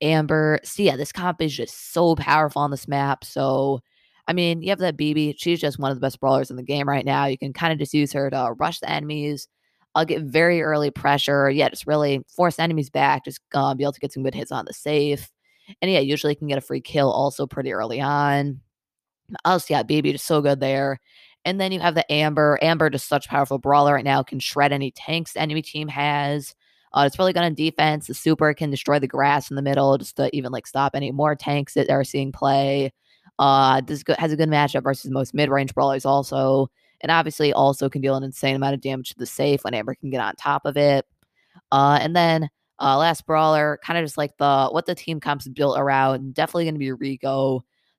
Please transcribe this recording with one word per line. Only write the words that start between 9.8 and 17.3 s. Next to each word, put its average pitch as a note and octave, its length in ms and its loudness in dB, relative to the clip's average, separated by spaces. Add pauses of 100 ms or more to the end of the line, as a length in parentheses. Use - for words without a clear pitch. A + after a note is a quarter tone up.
I'll D#3+ 120 2
get E3 160 -2
very D#3+ 400 4
early D3+ 280 0
pressure. C#3 600 2
Yeah, C#3 180 2
just - 180 -8
really C#3+ 400 0
force F3 320 0
enemies D#3+ 300 -2
back. C#3 380 0
Just, C#3 140 -12 (120)
uh, C#3 220 0
be C3+ 100 -2
able C#3+ 80 0
to - 80 -20
get - 120 -6
some C3+ 100 -8
good C3+ 120 -4
hits - 160 -10
on B2 140 -6
the - 80 -12
safe. D3 580 -2 (520)
And F#3 80 0
yeah, F#3 80 4
usually C#3+ 340 0
you C#3+ 60 -6
can D3 100 -8
get C#3 80 -2
a C3 60 -4
free C3+ 180 -6
kill C#3 320 2
also C#3 340 -2